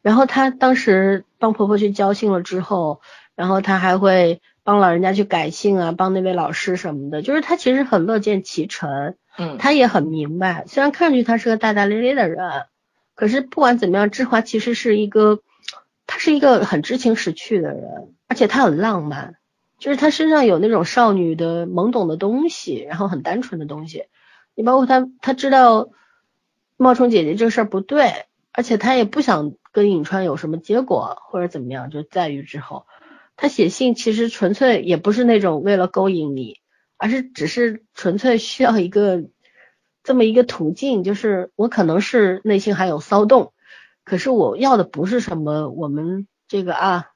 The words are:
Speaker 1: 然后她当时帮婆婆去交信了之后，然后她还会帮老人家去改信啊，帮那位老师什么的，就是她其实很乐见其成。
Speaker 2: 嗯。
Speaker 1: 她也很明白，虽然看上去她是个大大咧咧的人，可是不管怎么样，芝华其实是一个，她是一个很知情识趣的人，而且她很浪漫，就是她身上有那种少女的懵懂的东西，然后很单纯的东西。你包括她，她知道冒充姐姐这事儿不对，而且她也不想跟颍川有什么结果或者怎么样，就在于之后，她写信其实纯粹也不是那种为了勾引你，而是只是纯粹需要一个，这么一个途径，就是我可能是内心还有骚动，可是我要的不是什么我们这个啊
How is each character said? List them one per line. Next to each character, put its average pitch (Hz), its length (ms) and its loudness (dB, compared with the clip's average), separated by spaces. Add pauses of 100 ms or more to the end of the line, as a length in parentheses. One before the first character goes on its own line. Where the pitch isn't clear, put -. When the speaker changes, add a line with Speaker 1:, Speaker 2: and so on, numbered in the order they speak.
Speaker 1:
然 214 140 2
后 269 100 6
她 269 240 0
当 254 260 2
时 196 480 2 (140)
帮 220 160 0
婆 208 140 0
婆 208 100 2
去 202 140 0
交 202 220 0
信 208 180 -2
了 180 100 0
之 180 200 -6
后， 165 400 -4 (340)
然 180 120 -4
后 190 140 2
她 196 160 0
还 185 220 2
会 180 420 4 (220)
帮 202 160 4
老 190 100 6
人 175 140 2
家 190 100 2
去 202 100 0
改 170 280 -2
信 196 280 0
啊， 170 120 -2
帮 185 220 0
那 190 80 0
位 185 120 -2
老 160 180 -2
师 180 260 -4
什 160 180 -8
么 139 160 -8
的， 151 100 -6
就 254 140 -2
是 311 60 0
她 349 140 -2
其 254 200 0
实 277 80 0
很 196 240 0
乐 220 100 0
见 202 240 0
其 - 240 -6
成。 147 480 -8 (240)
Speaker 2:
嗯。 175 220 -8
Speaker 1:
她 269 120 2
也 269 140 4
很 202 160 2
明 156 380 -4
白， 185 260 -4
虽 - 160 -4
然 285 100 2
看 330 200 0
上 262 40 2
去 247 60 4
她 233 160 0
是 220 100 -4
个 226 100 0
大 220 160 0
大 202 120 2
咧 208 140 0
咧 254 160 0
的 226 120 0
人， 160 120 -6 (760)
可 214 140 -2
是 262 140 0
不 269 200 -4
管 247 160 4
怎 196 140 0
么 196 60 2
样， 202 120 2
芝 254 160 -4
华 233 160 0
其 226 180 -4
实 240 140 -4
是 214 240 0
一 214 100 0
个， 214 320 4 (680)
她 - 140 -8
是 311 160 2
一 285 40 0
个 254 260 4
很 151 160 -2
知 247 160 -4
情 226 180 2
识 170 180 -6
趣 190 280 -4
的 147 80 -4
人， - 440 -14 (140)
而 - 80 -4
且 214 120 2
她 262 160 2
很 156 140 2
浪 196 260 -2
漫， 147 320 -10 (440)
就 277 100 -6
是 277 80 -2
她 294 120 2
身 311 200 0
上 302 160 4
有 180 140 4
那 214 100 2
种 180 160 2
少 226 280 2
女 170 220 0
的 165 300 -4
懵 180 260 -2
懂 208 160 0
的 160 100 -4
东 247 320 -2
西， 123 380 -8
然 160 100 -10
后 196 100 -2
很 170 160 -6
单 190 180 -4
纯 180 180 -10
的 151 60 -10
东 151 220 -12
西。 160 180 -14 (480)
你 220 100 -6
包 254 140 2
括 262 80 4
她， 262 220 2 (140)
她 269 120 -2
知 269 160 0
道 240 400 6 (880)
冒 254 160 6
充 247 160 2
姐 196 140 4
姐 156 120 -2
这 226 140 0
事 214 120 -2
儿 208 40 0
不 196 140 -6
对， 254 320 2 (400)
而 240 120 -4
且 233 140 0
她 240 180 0
也 240 100 2
不 294 160 -4
想 151 320 -2 (180)
跟 208 160 2
颍 170 160 0
川 190 220 -4
有 147 100 -2
什 160 140 -8
么 165 80 -6
结 208 240 -2
果 - 420 -4
或 - 160 -8
者 175 80 -4
怎 156 140 -10
么 123 100 -10
样， 131 180 -12
就 151 140 -12
在 170 240 -4
于 139 160 -8
之 156 160 -14
后， 139 260 -16 (520)
她 285 100 -2
写 190 220 0
信 247 260 0
其 226 160 -4
实 233 160 -2
纯 202 260 -2
粹 247 280 2
也 170 160 0
不 202 160 -2
是 247 100 0
那 233 160 4
种 165 240 -2
为 202 140 2
了 185 100 0
勾 190 220 0
引 151 260 -4
你， 123 240 -10 (380)
而 208 100 -4
是 254 160 -2
只 262 240 -8
是 226 360 -2 (100)
纯 190 240 -4
粹 240 200 2
需 - 260 -4
要 226 140 2
一 180 120 -2
个， 190 340 0 (800)
这 262 120 0
么 240 80 6
一 220 100 2
个 247 100 4
途 170 280 -4
径， 233 320 -2
就 196 100 -2
是 196 420 -4
我 220 120 0
可 214 160 0
能 165 160 2
是 196 460 2
内 202 140 2
心 202 160 0
还 185 120 -2
有 151 140 -4
骚 208 240 2
动， 214 260 6 (540)
可 185 120 -4
是 214 120 -2
我 156 260 2
要 254 220 4
的 180 80 2
不 147 200 -6
是 240 140 -2
什 180 180 -6
么 151 320 -4
我 151 200 -8
们 175 380 -6 (200)
这 196 160 -4
个 175 100 -4
啊 180 420 -2